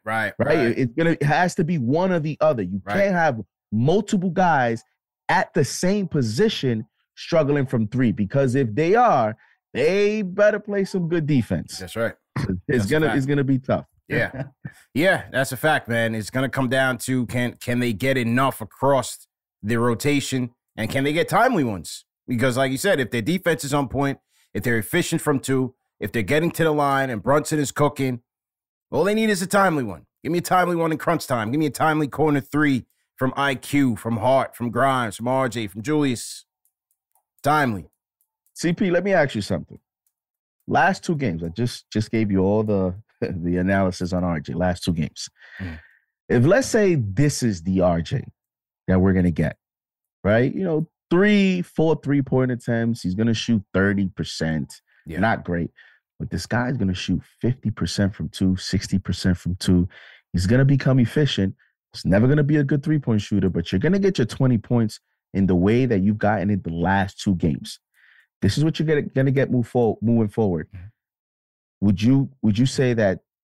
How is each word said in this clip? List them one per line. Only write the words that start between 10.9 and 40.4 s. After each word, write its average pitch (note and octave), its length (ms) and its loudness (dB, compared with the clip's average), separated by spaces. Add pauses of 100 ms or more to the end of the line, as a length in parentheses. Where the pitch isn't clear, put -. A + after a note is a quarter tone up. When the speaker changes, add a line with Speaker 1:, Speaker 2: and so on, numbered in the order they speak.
Speaker 2:
good D#3+ 180 -2
defense. A#2+ 540 -2
Speaker 1:
That's F#2 160 -12
right. A2+ 180 -4 (240)
Speaker 2:
It's F#2 300 -4
Speaker 1:
That's B2 180 0
a G2+ 40 -2
Speaker 2:
gonna, D#3 180 2
Speaker 1:
fact. C#3 100 0
Speaker 2:
it's C3+ 80 0
gonna C#3+ 180 0
be C3 160 0
tough. F#2+ 260 -4 (220)
Speaker 1:
Yeah. A2+ 400 -4
<laughs> - 60 -20 (400)
Yeah, D#3 380 2
that's C3 200 -2
a B2+ 60 -8
fact, D3+ 320 0
man. A2+ 260 0
It's G#2+ 140 -6
gonna C3 180 -2
come C3 220 -2
down C3 300 0
to B2+ 260 -4
can, B2 300 -4
can B2 240 -4
they A#2+ 120 -2
get C3 260 -2
enough B2 440 0
across - 640 -2 (360)
the A2+ 140 0
rotation, B2 760 0 (260)
and A2 120 -4
can C3+ 140 -2
they D3 80 0
get D#3+ 160 0
timely G#3+ 380 2
ones? F#2+ 400 -8 (220)
Because B2 280 0
like C3+ 160 0
you C3 60 -4
said, F#3 220 0
if A#2+ 120 -2
their A#2 100 -2
defense E3 440 -2
is C#3+ 80 -6
on C#3+ 160 2
point, C#3 300 -2 (340)
if G#2 100 -4
they're A#2+ 140 0
efficient E3 440 -2
from C#3+ 180 0
two, C3 360 -2 (240)
if - 140 -6
they're A#2 100 -2
getting D#3 280 0
to - 120 0
the D#3+ 80 2
line C#3 380 2
and A2 120 -6
Brunson D3+ 380 0
is C3+ 140 -2
cooking, C3 480 -2 (680)
all D3 140 0
they G3+ 100 2
need A3 160 2
is F#3 120 0
a F#3 60 -4
timely F3+ 360 2
one. F#2 220 -10 (180)
Give C#3 80 -4
me E3+ 60 0
a E3+ 40 -2
timely F3 360 2
one E3 160 0
in D3 40 -4
crunch - 300 -2
time. A2+ 240 -2
Give D3+ 80 -2
me D#3 60 0
a C#3 60 -2
timely D3+ 360 0
corner C#3+ 320 0
three C#3+ 460 0 (320)
from C3 180 -2
I C#3 200 0
Q, B2+ 420 0
from A#2 200 -4
Hart, B2+ 380 0
from A#2+ 160 -6
Grimes, B2 460 0
from A#2 100 -8
R C3 220 0
J, A2 180 -6
from G#2+ 140 -14
Julius. C#3 640 -2 (960)
Timely. C3+ 460 0 (640)
Speaker 2:
C E3 180 -2
P, F3+ 200 0
let F3 120 2
me G3+ 80 -2
ask D#3 240 2
you G#2+ 60 -4
something. - 380 -8 (880)